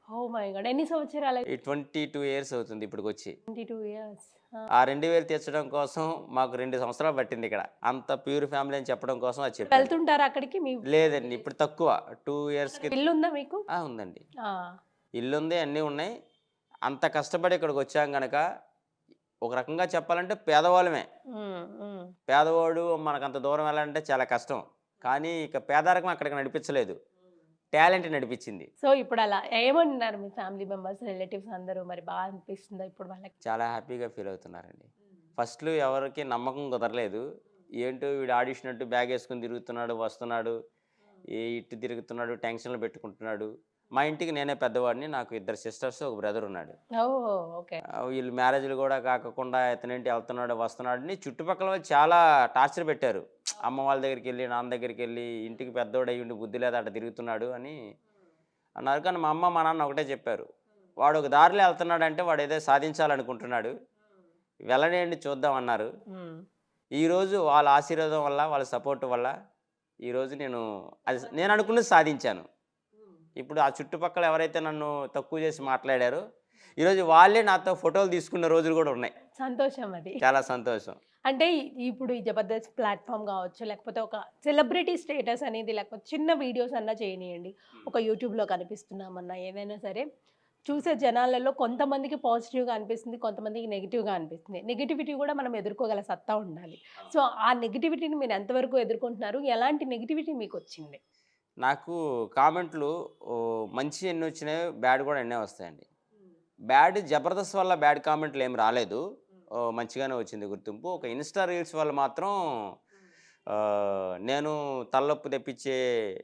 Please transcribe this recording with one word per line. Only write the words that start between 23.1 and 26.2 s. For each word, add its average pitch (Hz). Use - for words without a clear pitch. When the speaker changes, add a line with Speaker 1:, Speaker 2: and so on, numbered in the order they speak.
Speaker 2:
దూరం 143
వెళ్ళాలంటే 151
చాలా 131
కష్టం, 123
కానీ 139
ఇక 160
పేదరికం 165
అక్కడికి 160